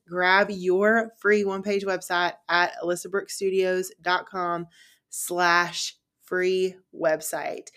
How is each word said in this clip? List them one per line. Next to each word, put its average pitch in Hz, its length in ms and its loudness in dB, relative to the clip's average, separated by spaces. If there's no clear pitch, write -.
grab 185 420 4
your 208 680 2
free 208 260 2
one-page 196 400 -2
website 175 480 -2
at 175 240 2
alyssa 175 280 -4
brick 196 200 -4
studios 185 680 -2
dot 180 260 -2
com 175 400 -4
slash 175 880 0
free 185 520 0
website. 160 840 -4